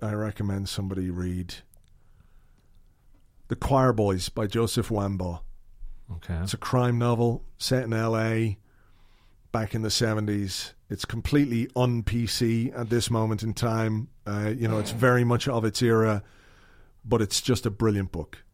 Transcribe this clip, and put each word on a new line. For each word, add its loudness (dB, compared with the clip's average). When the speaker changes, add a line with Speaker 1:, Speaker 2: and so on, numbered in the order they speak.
Speaker 1:
I -2
recommend -2
somebody -4
read? -4
The -2
Choir 4
Boys 2
by -4
Joseph 0
Wambaugh. -2
Speaker 2:
Okay. -8
Speaker 1:
It's -4
a -6
crime 0
novel 0
set 0
in -4
L 0
A 0
back -2
in -2
the -2
seventies. -2
It's -6
completely 0
un-P 0
C 0
at -6
this 0
moment 0
in -2
time. 0
Uh, -2
you 0
know, 2
it's -4
very 4
much 2
of 0
its 0
era, 4
but 2
it's 0
just 0
a 2
brilliant 0
book. -10